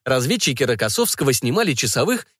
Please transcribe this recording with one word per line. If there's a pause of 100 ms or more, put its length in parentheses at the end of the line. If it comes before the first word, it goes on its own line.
разведчики
Рокоссовского
снимали
часовых (140)